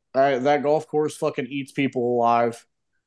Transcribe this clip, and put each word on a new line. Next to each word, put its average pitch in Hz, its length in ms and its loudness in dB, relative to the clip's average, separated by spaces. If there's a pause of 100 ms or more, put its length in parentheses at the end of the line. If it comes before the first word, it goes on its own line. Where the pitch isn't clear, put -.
(140)
Uh, 135 260 2
that 143 220 2
golf 151 260 0
course 151 280 -2
fucking 147 320 -4
eats 139 240 -10
people 131 300 -2 (140)
alive, 117 500 2 (400)